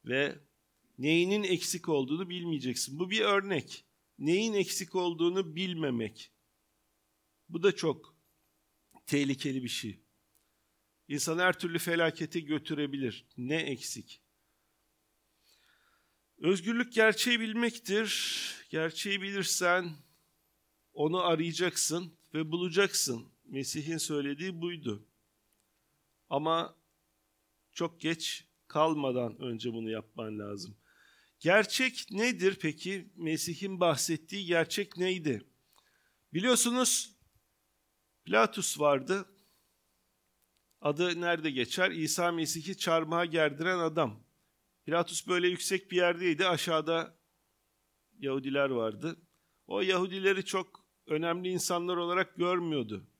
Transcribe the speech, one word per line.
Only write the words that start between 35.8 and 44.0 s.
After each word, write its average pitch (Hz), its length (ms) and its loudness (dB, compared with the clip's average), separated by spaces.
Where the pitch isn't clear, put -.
Biliyorsunuz 240 840 2
Pilatus 208 560 2
vardı. 147 460 2
Adı 170 400 0
nerede 165 300 0
geçer? 156 400 0
İsa 165 400 0
Mesih'i 165 460 -4
çarmıha 165 480 2
gerdiren 160 540 0
adam. 156 440 0